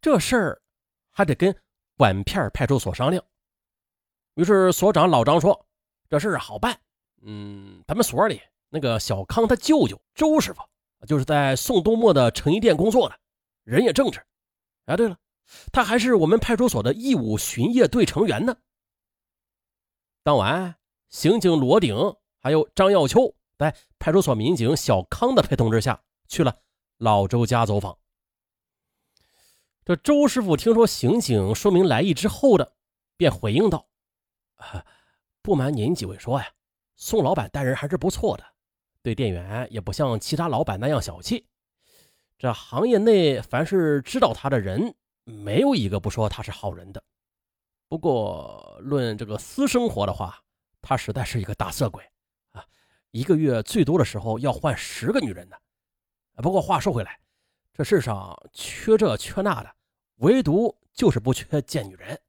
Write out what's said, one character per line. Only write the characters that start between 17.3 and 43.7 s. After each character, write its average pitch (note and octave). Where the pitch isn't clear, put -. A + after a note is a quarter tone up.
巡 D3
夜 B3
队 A#3+
成 G#3
员 C3+
呢。” B3
当 D3
晚， E3
刑 G3
警 F3+
罗 D3
鼎 C#3+
还 C3+
有 D#3
张 F#3+
耀 F3
秋 B3
在 D3
派 -
出 F#3
所 C#3
民 A#2+
警 A#2+
小 G2
康 B3+
的 G#3
陪 -
同 A2+
之 A2+
下， A2+
去 -
了 C3
老 G#2
周 A#2+
家 A#2
走 G#2
访。 F#2+
这 F3
周 D4
师 -
傅 F3+
听 A3+
说 A3+
刑 F#3+
警 G#2
说 G#3
明 F#3
来 C3
意 F3
之 G#3
后 B3
的， -
便 E3
回 G#2+
应 F#3
道 E3+
：“啊， -
不 G3
瞒 C#3
您 A#2
几 A2+
位 G2
说 A#2+
呀， -
宋 G#3+
老 C#3
板 G#2+
待 C#3
人 C3
还 D3
是 F3
不 E3+
错 -
的， -
对 A2+
店 B2+
员 G2
也 A2
不 F#2+
像 A#2+
其 -
他 E3+
老 B2+
板 G2
那 A2+
样 C#3+
小 F2
气。 -
这 B2
行 C3
业 B3
内 F#3
凡 D3+
是 D#3